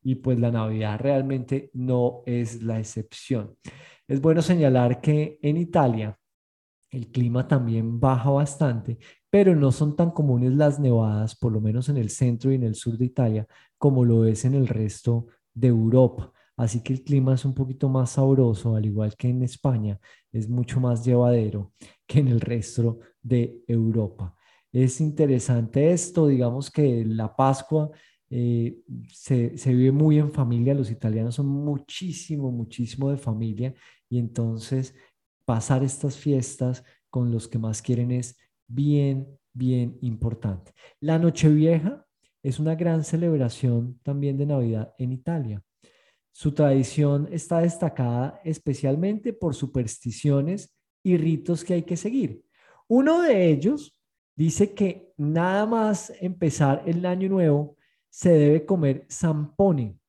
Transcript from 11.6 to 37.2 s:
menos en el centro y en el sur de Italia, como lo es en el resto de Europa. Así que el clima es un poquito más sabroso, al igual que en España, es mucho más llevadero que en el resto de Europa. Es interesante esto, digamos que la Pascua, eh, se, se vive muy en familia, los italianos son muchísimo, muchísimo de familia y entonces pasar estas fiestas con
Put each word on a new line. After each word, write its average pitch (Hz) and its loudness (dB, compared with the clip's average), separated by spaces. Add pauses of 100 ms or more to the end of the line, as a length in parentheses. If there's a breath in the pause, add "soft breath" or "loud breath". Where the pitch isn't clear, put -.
menos 113 -2
en 143 0
el 107 -2
centro 123 0
y 135 2
en 131 0
el 110 -2
sur 113 -6
de 120 0
Italia, 110 0 (300 soft breath)
como 135 4
lo 117 6
es 110 0
en 131 2
el 131 2
resto 117 -2 (260 soft breath)
de 120 2
Europa. 117 4 (240 soft breath)
Así 117 -2
que 135 -4
el 131 -8
clima 135 2
es 131 -2
un 135 -2
poquito 131 -4
más 131 0
sabroso, 127 2
al 107 0
igual 107 -2
que - -4
en 127 -2
España, 113 -4 (320 soft breath)
es 110 -4
mucho 123 -2
más 120 -2
llevadero 120 2 (340 loud breath)
que - 2
en 135 2
el 113 2
resto 117 -2 (240 loud breath)
de 120 0
Europa. 110 -2 (380 soft breath)
Es 127 2
interesante 139 2
esto, 170 0
digamos 127 0
que 123 0
la 110 -4
Pascua, 147 0 (380 loud breath)
eh, 120 -2 (280)
se, - -2
se 131 0
vive 127 6
muy 151 4
en 147 0
familia, 120 0
los 123 -2
italianos 113 -4
son 143 -2
muchísimo, 143 -6
muchísimo 120 -6
de 143 -2
familia 113 -6 (380 soft breath)
y 123 -2
entonces 117 -4 (520 soft breath)
pasar 127 0
estas 135 -4
fiestas 127 -2 (240 soft breath)
con 120 -2